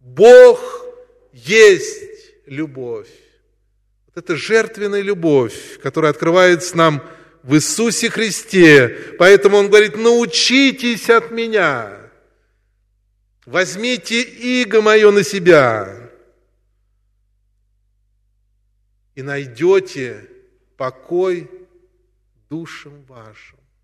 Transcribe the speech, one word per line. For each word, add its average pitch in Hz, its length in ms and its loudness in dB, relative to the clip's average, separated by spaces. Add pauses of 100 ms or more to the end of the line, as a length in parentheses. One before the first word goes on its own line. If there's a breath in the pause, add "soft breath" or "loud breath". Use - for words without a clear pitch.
Бог 240 840 4 (480)
есть 185 880 0 (240)
любовь. 131 640 -14 (960)
Вот - 160 -20
это 165 140 -6
жертвенная 208 640 -4
любовь, 165 800 -4
которая 151 320 -2
открывается 175 640 0
нам 160 260 0 (400 loud breath)
в 135 140 -2
Иисусе 226 520 -4
Христе. 165 1080 0
Поэтому 196 380 4
он 202 100 2
говорит, 208 300 2
"Научитесь 240 1120 -2
от 226 220 0
меня, 156 760 -6 (1400)
возьмите 196 760 -6
иго 240 580 -4
моё 214 300 4
на 202 140 0
себя, 127 840 0 (3000)
и 135 60 -18
найдёте 143 1040 -6 (480)
покой 175 760 -8 (960)
душам 147 600 -18
вашим". 110 500 -20 (260)